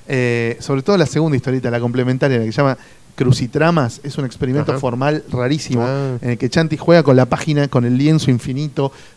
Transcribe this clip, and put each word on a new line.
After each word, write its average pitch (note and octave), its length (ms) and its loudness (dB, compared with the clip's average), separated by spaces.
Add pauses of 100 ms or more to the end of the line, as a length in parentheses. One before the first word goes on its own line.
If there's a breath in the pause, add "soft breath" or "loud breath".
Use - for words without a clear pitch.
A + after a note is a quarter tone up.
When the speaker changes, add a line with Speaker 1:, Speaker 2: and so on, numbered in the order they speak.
Speaker 1:
Eh, A#2+ 500 -2
sobre C3+ 240 -4
todo G3+ 160 2
la D3+ 80 4
segunda D3+ 300 0
historieta, B2+ 340 -2
la A#2+ 80 0
complementaria, B2+ 600 0
la A2+ 60 0
que A2 80 -4
se A2 40 -14
llama C#3 200 0 (520 soft breath)
Crucitramas, C#3+ 760 0
es C#3 120 -10
un C#3+ 80 -4
experimento C3+ 480 -4
Speaker 2:
Ajá. C3+ 80 -4
Speaker 1:
formal C3 500 -2
rarísimo, B2+ 540 -2
Speaker 2:
Ah. C3+ 380 -4
Speaker 1:
en B2 80 -4
el A#2 80 -4
que B2 100 -2
Chanti D#3+ 280 0
juega E3+ 260 6
con C3+ 140 6
la B2+ 100 6
página, C#3+ 420 0
con B2 160 0
el B2 140 0
lienzo D3+ 320 2
infinito, C#3 640 -2 (240 soft breath)